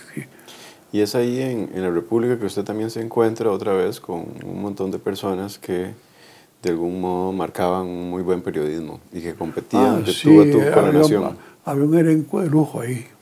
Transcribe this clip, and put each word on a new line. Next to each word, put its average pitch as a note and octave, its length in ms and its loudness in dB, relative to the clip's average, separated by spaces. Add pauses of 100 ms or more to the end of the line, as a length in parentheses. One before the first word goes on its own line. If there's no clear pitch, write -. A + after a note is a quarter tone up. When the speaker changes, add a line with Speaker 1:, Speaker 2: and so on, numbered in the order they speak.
(140)
Speaker 1:
sí. - 100 -10 (680)
Speaker 2:
Y G#2 100 0
es G#2 140 0
ahí B2 260 0
en, B2 320 -4
en F#2 80 -6
la F#2 80 0
República A2+ 480 0
que G#2+ 80 -6
usted - 180 -4
también G#2+ 260 -4
se A2+ 120 -8
encuentra A2+ 500 0
otra G2 220 -2
vez F#2+ 260 0
con E2+ 260 -8 (180)
un F#2+ 180 -10
montón G2 300 -6
de F#2+ 80 -6
personas G2 580 -6
que F#2 360 -6 (680)
de F2+ 80 -2
algún F2 300 -2
modo F#2 320 -2
marcaban F#2 540 -2
un F2 240 -8
muy F2+ 140 -6
buen F2+ 180 0
periodismo D#2 580 -6 (140)
y F2 80 -8
que E2+ 140 -8
competían F#2 600 0
Speaker 1:
Ah, - 40 0
Speaker 2:
de - 140 -2
Speaker 1:
sí, - 100 -6
Speaker 2:
tú C#3+ 180 10
a - 40 8
tú C#3+ 280 4
con C#3+ 100 6
la D3+ 40 4
Speaker 1:
había, D3+ 120 4
Speaker 2:
nación. A#2 380 2 (260)
Speaker 1:
había C#3 200 -2
un D#3 140 4
elenco D#3+ 440 2
de E3+ 80 0
lujo C#3+ 320 2
ahí, A#2+ 260 -8 (140)